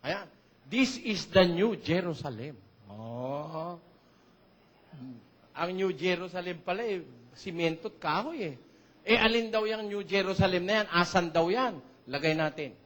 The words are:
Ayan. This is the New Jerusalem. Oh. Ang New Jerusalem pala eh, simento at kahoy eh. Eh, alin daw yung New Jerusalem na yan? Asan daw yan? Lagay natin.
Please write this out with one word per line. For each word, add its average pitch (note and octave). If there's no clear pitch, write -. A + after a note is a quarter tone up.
Ayan. F3+
This B3
is G3
the F#3
New F3+
Jerusalem. D3
Oh. C#3+
Ang E3
New F#3
Jerusalem F3+
pala F#3+
eh, F#3
simento E3
at -
kahoy G3
eh. C3
Eh, A3
alin A3+
daw A3
yung G#3+
New G3+
Jerusalem F#3
na G#3+
yan? G#3
Asan F3
daw E3
yan? A3
Lagay D#3
natin. D3+